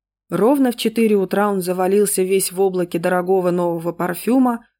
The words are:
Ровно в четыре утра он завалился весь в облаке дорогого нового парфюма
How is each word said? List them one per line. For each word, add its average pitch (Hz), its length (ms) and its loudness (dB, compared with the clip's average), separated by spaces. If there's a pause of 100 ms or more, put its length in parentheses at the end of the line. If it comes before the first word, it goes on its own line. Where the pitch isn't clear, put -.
(320)
Ровно 240 400 2
в 240 40 -8
четыре 220 400 0
утра 196 340 0
он 196 100 -2
завалился 185 600 0
весь 185 300 0
в 180 80 -6
облаке 180 380 0
дорогого 180 520 0
нового 170 420 -2
парфюма 226 720 0 (140)